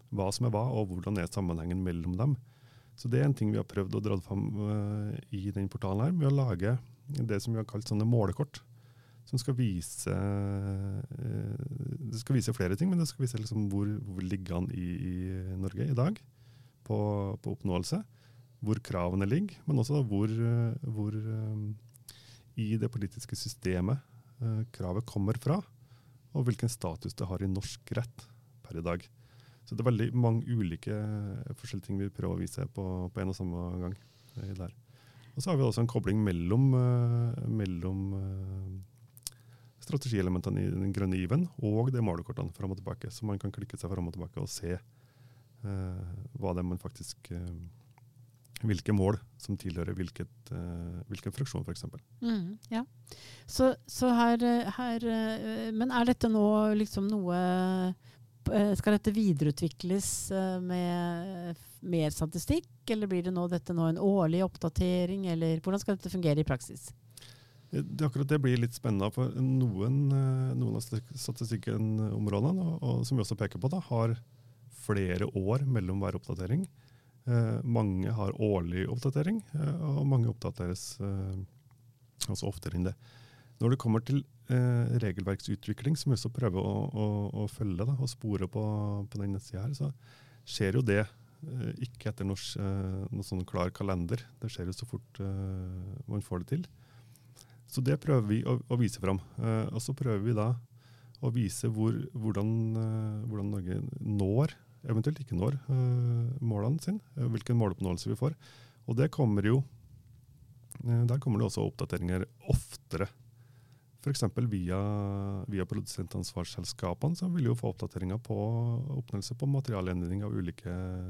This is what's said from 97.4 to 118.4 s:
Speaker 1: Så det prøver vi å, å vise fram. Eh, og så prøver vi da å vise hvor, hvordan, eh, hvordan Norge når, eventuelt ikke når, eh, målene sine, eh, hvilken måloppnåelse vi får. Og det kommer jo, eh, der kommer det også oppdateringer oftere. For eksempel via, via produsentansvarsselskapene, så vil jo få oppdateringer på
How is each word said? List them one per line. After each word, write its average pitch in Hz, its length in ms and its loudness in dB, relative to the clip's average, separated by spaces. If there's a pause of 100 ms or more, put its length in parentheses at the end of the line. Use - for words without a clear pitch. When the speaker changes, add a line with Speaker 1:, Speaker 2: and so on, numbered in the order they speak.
Speaker 1:
Så - 160 -4
det 139 240 2
prøver 123 220 4
vi 107 180 4
å, 123 140 2 (100)
å 123 80 2
vise 117 240 2
fram. 95 160 2 (220)
Eh, 110 320 2
og 110 100 -4
så 139 160 -4
prøver 110 240 0
vi 110 140 2
da 107 160 2 (760)
å 117 80 2
vise 117 400 0
hvor, 110 240 2 (160)
hvordan, 110 400 0 (240)
eh, 110 480 -2
hvordan 104 300 -2
Norge 92 260 -2 (160)
når, 104 560 2 (320)
eventuelt 117 320 0
ikke - 160 -4
når, 110 220 2 (160)
eh, 123 640 2 (100)
målene 113 320 2
sine, 208 220 -2 (160)
eh, 127 100 0
hvilken 117 320 2
måloppnåelse 95 540 0
vi - 80 -4
får. 151 160 0 (500)
Og 117 140 0
det 151 160 4
kommer 107 320 4
jo, 131 140 6 (1200)
eh, 120 240 4
der 131 100 2
kommer 110 220 2
det 117 80 2
også - 180 0
oppdateringer 90 640 -2 (240)
oftere. - 560 0 (880)
For 139 160 -2
eksempel 120 320 0
via, 92 320 0 (720)
via 95 160 0
produsentansvarsselskapene, 92 1500 -4
så 180 160 -2
vil 135 140 2
jo 120 100 2
få 113 140 -2
oppdateringer 92 500 -4
på 110 140 -4 (640)